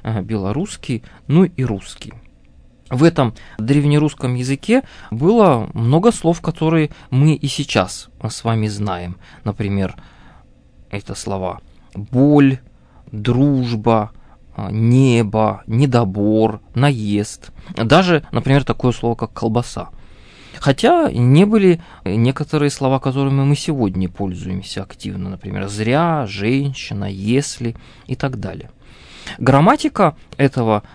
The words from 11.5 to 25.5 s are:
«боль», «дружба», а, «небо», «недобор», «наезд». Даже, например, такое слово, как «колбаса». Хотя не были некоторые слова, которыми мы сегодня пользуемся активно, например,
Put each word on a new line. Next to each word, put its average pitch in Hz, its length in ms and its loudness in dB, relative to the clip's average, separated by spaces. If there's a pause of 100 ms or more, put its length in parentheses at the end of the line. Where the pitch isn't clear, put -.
«боль», 135 640 4 (520)
«дружба», 117 1000 0 (440)
а, 101 140 -8
«небо», 110 960 2
«недобор», 110 920 2 (160)
«наезд». 107 760 -2 (240)
Даже, 160 560 4
например, 135 340 2
такое 123 260 0
слово, 117 240 -2
как - 160 -6
«колбаса». 113 580 -4 (680)
Хотя 302 520 2
не 131 340 4
были 196 360 4 (240)
некоторые 135 640 0
слова, 135 300 -2
которыми 139 440 -2
мы 143 140 2
сегодня 98 500 -2
пользуемся 95 760 -8
активно, 95 460 -12
например, 98 380 -10